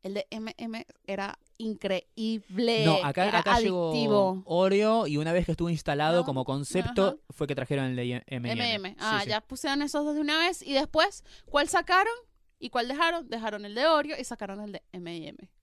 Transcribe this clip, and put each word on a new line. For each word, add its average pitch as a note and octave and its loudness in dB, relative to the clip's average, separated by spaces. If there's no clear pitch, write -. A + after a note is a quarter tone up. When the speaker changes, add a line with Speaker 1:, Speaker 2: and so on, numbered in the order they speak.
Speaker 1:
El F#3+ -8
de G3+ -6
M A3 -10
M A3+ -10
era G3 -8
increíble. A3 -2
Speaker 2:
No, D#3+ 8
acá, D#3+ 0
Speaker 1:
Era F#3 2
Speaker 2:
acá F#3+ 4
llegó F#3 0
Speaker 1:
adictivo. F#3+ 2
Speaker 2:
Oreo G3 4
y D3 0
una D#3 0
vez F3 2
que E3+ 0
estuvo E3+ 0
instalado D#3 2
Speaker 1:
Ah, - 2
Speaker 2:
como C3 -2
concepto, E3+ 0
Speaker 1:
ajá. F#3+ 0
Speaker 2:
fue - -4
que C#3+ -2
trajeron C3+ -2
el B2+ -2
de B2 -4
M A#2+ -6
M. - -2
Speaker 1:
M A3+ 0
M. F#3 -6
Speaker 2:
Sí, A3 -18
Speaker 1:
Ah, G#3+ 0
Speaker 2:
sí. G#3+ -6
Speaker 1:
ya G#3+ -2
pusieron C#4 -4
esos D4 -2
dos D4 -2
de D4 -2
una D4+ 0
vez F4 0
y - -6
después, D#4 2
¿cuál C#4+ 2
sacaron F#4 2
y B3 -10
cuál A#3+ -2
dejaron? E4 0
Dejaron G#3+ -6
el G#3 -12
de B3 2
Oreo D4+ 2
y B3+ -8
sacaron G3+ -10
el G#3 -12
de F#3 -12
M E3+ -10
M - -16